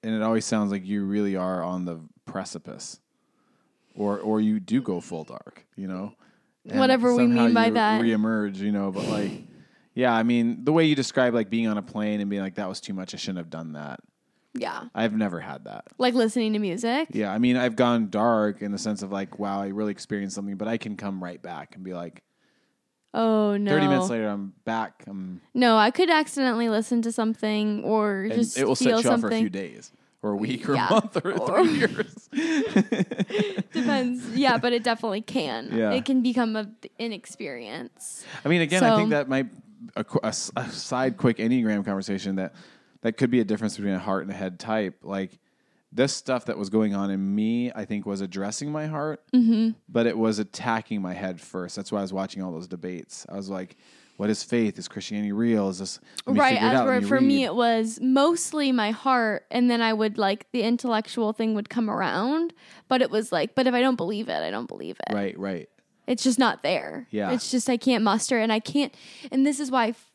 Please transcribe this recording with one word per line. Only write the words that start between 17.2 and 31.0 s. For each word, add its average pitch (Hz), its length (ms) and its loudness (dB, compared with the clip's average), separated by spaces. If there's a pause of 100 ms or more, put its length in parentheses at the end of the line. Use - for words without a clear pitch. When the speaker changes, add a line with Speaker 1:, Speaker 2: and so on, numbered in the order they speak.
Speaker 1:
I 104 60 -2
mean, 123 180 4
I've 123 180 0
gone 117 360 4
dark 107 520 2
in 104 80 -6
the 101 80 -6
sense 104 240 -4
of, 98 80 -8
like, 98 300 -6
"Wow, 98 220 -4
I 101 60 -4
really 104 220 -2
experienced 98 460 -6
something," 101 200 -8
but 104 120 -4
I 113 80 -2
can 107 200 -6
come 98 280 -8
right 87 180 -12
back 80 320 -12
and 95 80 -16
be 92 120 -10
like, 85 280 -10 (920)
Speaker 2:
Oh, 214 420 4
no. 202 140 0
Speaker 1:
thirty 196 180 6
minutes - 220 4
later, 113 180 0
I'm 101 240 -4 (120)
back. 113 440 -4
I'm 180 320 -10 (140)
Speaker 2:
No, 247 240 6
I 214 120 6
could 349 200 2
accidentally 262 580 0
listen 226 340 0
to 233 80 -2
something 214 720 0
or 208 420 2
Speaker 1:
and 220 100 -2
Speaker 2:
just 226 240 2
Speaker 1:
it 269 100 4
will 262 80 4
Speaker 2:
feel 240 220 4
Speaker 1:
set 233 60 0
you - 60 6
Speaker 2:
something. 233 140 4
Speaker 1:
off 208 60 0
for 226 60 0
a - 40 0
few 226 100 2
days - 400 -10 (320)
or 107 100 -2
a 101 40 0
week 123 320 -4
or 143 60 2
Speaker 2:
Yeah. 107 140 0
Speaker 1:
a - 40 4
month 220 320 2